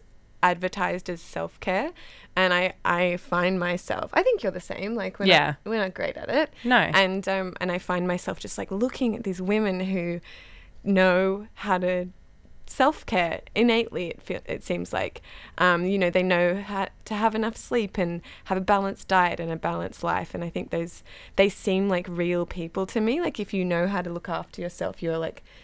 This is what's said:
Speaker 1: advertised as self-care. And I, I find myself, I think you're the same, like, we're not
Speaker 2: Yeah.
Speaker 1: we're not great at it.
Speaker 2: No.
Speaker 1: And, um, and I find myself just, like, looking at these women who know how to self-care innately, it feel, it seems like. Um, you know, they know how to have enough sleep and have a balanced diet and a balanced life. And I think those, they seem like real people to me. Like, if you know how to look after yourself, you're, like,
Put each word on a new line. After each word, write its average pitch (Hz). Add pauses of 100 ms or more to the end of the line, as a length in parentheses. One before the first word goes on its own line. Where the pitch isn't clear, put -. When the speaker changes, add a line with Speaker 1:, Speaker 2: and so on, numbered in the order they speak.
(420)
Speaker 1:
advertised 180
as 170
self-care. 185 (460)
And 185
I, 180 (100)
I 175
find 180
myself, -
I 359
think 508
you're 190
the 180
same, 214
like, 190
we're 202
not 185
Speaker 2:
Yeah. 147 (120)
Speaker 1:
we're 220
not 185
great -
at -
it. 294 (100)
Speaker 2:
No. 247
Speaker 1:
And, 190
um, 190
and 180
I 180
find 180
myself 180
just, -
like, 196
looking 226
at -
these 185
women 196
who 175 (600)
know 190 (100)
how 202
to 180 (600)
self-care 220 (140)
innately, 226
it -
feel, -
it -
seems 175
like. - (360)
Um, 175
you 202
know, 180
they 180
know 180
how 202 (180)
to -
have 214
enough 220
sleep 226
and 175 (240)
have 190
a 190
balanced 196
diet 180
and 165
a 160
balanced 170
life. 175
And 170
I 170
think 180
those, 170 (320)
they 202
seem 196
like 180
real 175
people 175
to 214
me. 233
Like, 339
if 202
you 185
know 175
how 196
to 175
look 170
after 170
yourself, 175
you're, 165
like, 160 (200)